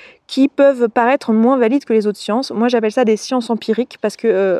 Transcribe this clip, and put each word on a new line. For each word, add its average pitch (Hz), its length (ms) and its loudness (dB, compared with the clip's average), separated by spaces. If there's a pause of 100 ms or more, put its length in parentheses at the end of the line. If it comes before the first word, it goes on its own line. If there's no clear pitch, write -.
(280)
qui 269 180 2
peuvent 269 420 2
paraître 240 440 0
moins 226 240 4
valides 254 280 0
que - 80 -4
les 214 140 2
autres 208 140 -4
sciences. 233 320 -4
Moi, 233 160 0
j'appelle 226 240 0
ça 254 120 0
des 220 120 2
sciences 240 340 -6
empiriques 220 500 -4
parce 214 160 -4
que, - 120 -2
euh, 190 320 0